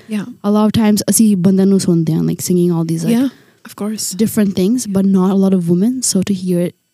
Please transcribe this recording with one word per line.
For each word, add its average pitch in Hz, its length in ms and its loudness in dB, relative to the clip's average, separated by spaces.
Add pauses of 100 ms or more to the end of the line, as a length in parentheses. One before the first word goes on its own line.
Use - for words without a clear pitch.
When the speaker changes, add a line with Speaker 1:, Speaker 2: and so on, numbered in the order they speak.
(100)
Speaker 1:
Yeah. 208 140 -6
Speaker 2:
A - 340 -4
lot 214 80 2
of 220 160 0
times, 208 280 2
ਅਸੀਂ 208 260 2
ਬੰਦਿਆਂ 190 300 2
ਨੂੰ 196 140 4
ਸੁਣਦੇ 170 320 0
ਹਾਂ, 165 100 0
like, 165 280 -4
singing 175 260 0
all 165 160 -2
these, 165 120 -4
like, 233 140 0
Speaker 1:
Yeah, 262 120 0 (400)
of - 120 -20
course. 208 440 -4
Speaker 2:
different 202 240 0
things, 208 480 -2
but 196 80 2
not 190 240 2
a 196 140 2
lot 190 100 2
of 170 160 0
women. 202 320 2
So - 180 0
to 190 240 -2
hear 180 220 -2
it - 60 -10 (220)